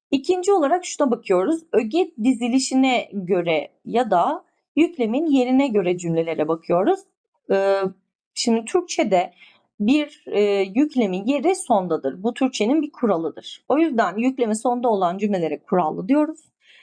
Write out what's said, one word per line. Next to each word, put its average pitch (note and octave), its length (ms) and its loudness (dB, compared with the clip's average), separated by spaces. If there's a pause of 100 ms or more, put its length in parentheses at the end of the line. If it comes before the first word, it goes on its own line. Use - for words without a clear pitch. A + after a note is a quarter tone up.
(100)
ikinci F4+ 420 0
olarak F4 320 2
şuna C#4+ 260 -2
bakıyoruz. A3 640 0
Öge D#4 380 0 (140)
dizilişine B3+ 880 0
göre F3 560 -2 (160)
ya A3 260 -2
da G#3 380 0 (280)
yüklemin C#4+ 500 0
yerine C4 420 2
göre F#3 300 0
cümlelere E3 500 -2
bakıyoruz. F3 520 0 (520)
Ee, G3 280 2 (540)
şimdi A3+ 300 0
Türkçe'de A3 680 -2 (480)
bir, D4 460 0
e, F#3+ 140 -2 (340)
yüklemin A3 500 0
yeri C#4 300 0
sondadır. F#3 680 -2
Bu A#3 120 -2
Türkçenin C4 480 0
bir D4 100 -6
kuralıdır. - 760 -4
O C4 100 2
yüzden A3+ 380 0
yüklemi A#3+ 400 -2
sonda B3 320 -2
olan F#3+ 300 0
cümlelere F3+ 440 -2
kurallı E3+ 460 -2
diyoruz. D4+ 320 0 (420)